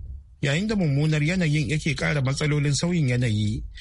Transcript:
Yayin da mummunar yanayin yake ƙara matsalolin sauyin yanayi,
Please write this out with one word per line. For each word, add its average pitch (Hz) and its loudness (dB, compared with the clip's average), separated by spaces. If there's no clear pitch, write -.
Yayin 156 0
da 220 0
mummunar 156 2
yanayin 156 0
yake 151 -2
ƙara 151 -2
matsalolin 147 0
sauyin 170 0
yanayi, 120 0